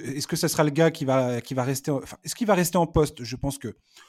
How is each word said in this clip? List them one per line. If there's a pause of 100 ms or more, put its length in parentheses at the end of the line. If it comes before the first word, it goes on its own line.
est-ce
que
ça
sera
le
gars
qui
va,
qui
va
rester
en,
enfin,
est-ce
qu'il
va
rester
en
poste ?
Je
pense
que (340)